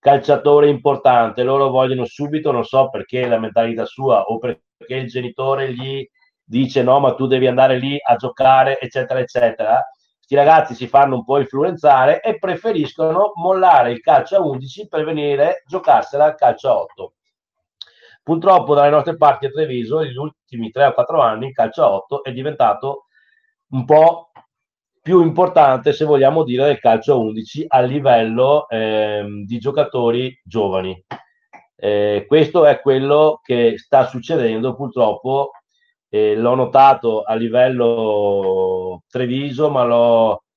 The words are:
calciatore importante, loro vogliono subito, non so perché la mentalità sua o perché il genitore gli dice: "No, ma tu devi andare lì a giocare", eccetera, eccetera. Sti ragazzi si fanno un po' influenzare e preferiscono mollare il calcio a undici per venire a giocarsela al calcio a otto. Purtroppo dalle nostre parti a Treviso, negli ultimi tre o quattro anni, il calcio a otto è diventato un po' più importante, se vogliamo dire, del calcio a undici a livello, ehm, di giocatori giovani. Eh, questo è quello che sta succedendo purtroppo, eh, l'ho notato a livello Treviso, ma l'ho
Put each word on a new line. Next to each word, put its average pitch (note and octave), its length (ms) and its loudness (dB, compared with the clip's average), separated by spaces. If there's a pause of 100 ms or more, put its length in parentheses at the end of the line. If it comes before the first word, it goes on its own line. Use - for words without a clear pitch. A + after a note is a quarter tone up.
calciatore D3 640 4
importante, B2 760 0
loro C3+ 260 0
vogliono B2+ 340 -2
subito, D3 460 -6
non B2 140 -2
so C3+ 260 0
perché B2 380 -6
la A#2 100 0
mentalità A2+ 460 -4
sua B2 380 -2
o A2 160 -8
perché - 580 -12
il C3 100 -10
genitore C3 680 -6
gli C3+ 320 -10 (380)
dice: C3 400 -2
"No, B2+ 160 4
ma C3+ 160 2
tu C3 140 -4
devi C3 180 2
andare B2+ 320 2
lì C#3 240 -6
a A#2+ 140 0
giocare", C3 640 0
eccetera, C3 400 -6
eccetera. A#2 600 0 (380)
Sti - 160 -10
ragazzi D3 400 4
si A#2 140 -12
fanno B2 280 2
un A#2 80 -8
po' C#3 140 0
influenzare C#3+ 840 2
e A3 180 -4
preferiscono F3 1000 -4
mollare E3+ 560 2
il A#2 80 -10
calcio D3+ 360 0
a G3 40 4
undici C#3 480 -8
per D#3 160 -6
venire D3 440 -2
a F3+ 180 -6
giocarsela C#3+ 580 0
al D3+ 100 0
calcio C3 340 -2
a A2+ 100 0
otto. F2 360 -12 (1080)
Purtroppo E3 500 2
dalle C#3+ 160 4
nostre D3+ 260 0
parti C#3+ 300 2
a C3+ 40 -4
Treviso, C3+ 500 -4
negli C3+ 160 -8
ultimi B2 540 -12
tre C3+ 160 2
o C3 80 2
quattro - 260 0
anni, A#2 280 0
il C3 60 -16
calcio - 300 -2
a B2 80 2
otto C#3 320 -6
è C3 80 -10
diventato C3+ 720 -4 (640)
un C3 140 -4
po' D#3+ 460 4 (720)
più F3+ 180 4
importante, E3 720 2
se D#3 120 -2
vogliamo D3 400 2
dire, B2+ 220 -2
del D3 120 0
calcio A#2 360 0
a - 20 0
undici A2 500 -6
a E3 140 2
livello, C3 880 0
ehm, G#2+ 760 -4
di A2+ 140 -10
giocatori B2+ 880 -4
giovani. F#2+ 600 -6 (680)
Eh, G#2 540 -2
questo D#3 360 2
è C#3+ 160 4
quello C#3+ 640 0
che A#2+ 340 0
sta C3 300 0
succedendo A#2+ 680 -4
purtroppo, B2+ 760 -4 (580)
eh, G#2+ 280 0
l'ho A#2+ 180 0
notato B2+ 680 4
a A2+ 120 -4
livello G#2 1700 -2
Treviso, C3 640 -4
ma C3 120 -2
l'ho A#2 600 2 (120)